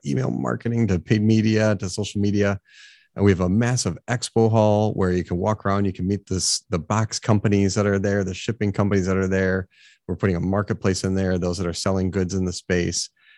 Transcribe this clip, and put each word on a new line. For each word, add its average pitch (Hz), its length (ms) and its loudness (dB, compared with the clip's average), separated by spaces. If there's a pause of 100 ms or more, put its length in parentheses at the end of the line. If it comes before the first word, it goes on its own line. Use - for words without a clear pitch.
email 131 240 -2
marketing 117 560 -2
to 92 140 0
paid 107 200 0
media 107 540 4
to 98 160 -6
social 104 300 -6
media. 101 400 2 (560)
And 98 80 0
we 101 80 6
have 87 80 0
a 90 80 2
massive 117 500 0 (100)
expo 113 400 0
hall 107 460 4
where 92 160 0
you 90 140 0
can 87 140 -4
walk 104 280 -2
around, 101 200 0
you 92 60 -2
can 90 140 -6
meet 98 220 -2
this, - 420 -4
the - 80 -2
box 107 400 -2
companies 101 560 2
that 107 100 0
are 101 140 2
there, 101 240 0
the 95 120 -4
shipping 107 360 -4
companies 98 360 0
that 95 100 0
are 95 100 0
there. 95 400 0 (400)
We're 90 80 -4
putting 92 220 0
a 85 40 -4
marketplace 98 640 -2
in 95 140 0
there, 92 200 0
those 87 220 -2
that 90 80 -4
are 85 60 -2
selling 95 400 -2
goods 92 200 -2
in 92 120 -2
the 90 80 -2
space. 87 580 -4 (280)